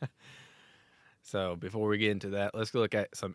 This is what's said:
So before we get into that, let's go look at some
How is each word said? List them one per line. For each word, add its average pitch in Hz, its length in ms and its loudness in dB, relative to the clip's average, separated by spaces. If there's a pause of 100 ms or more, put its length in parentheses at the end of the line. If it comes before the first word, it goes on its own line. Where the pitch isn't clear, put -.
(1200)
So 92 320 -2
before 107 320 -2
we 104 100 4
get 107 140 4
into 98 180 -2
that, 101 240 0
let's 110 160 -2
go 123 100 0
look 107 140 4
at 104 240 -2
some 95 180 -6